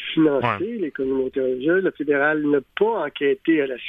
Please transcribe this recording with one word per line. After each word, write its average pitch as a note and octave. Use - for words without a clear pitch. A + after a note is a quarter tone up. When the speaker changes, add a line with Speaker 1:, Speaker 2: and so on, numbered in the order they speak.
Speaker 1:
financé C#3+
Speaker 2:
Ouais. A#3
Speaker 1:
les D#3+
communautés C3
religieuses. C3+
Le E3+
fédéral D3
n'a D3
pas G#3
enquêté C#3+
à C3+
la B2+